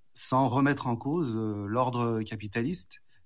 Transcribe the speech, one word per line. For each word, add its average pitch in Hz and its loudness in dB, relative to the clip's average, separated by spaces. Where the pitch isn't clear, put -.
sans 131 4
remettre 139 2
en 120 0
cause, 139 -2
euh, 104 -4
l'ordre 117 0
capitaliste, 113 -2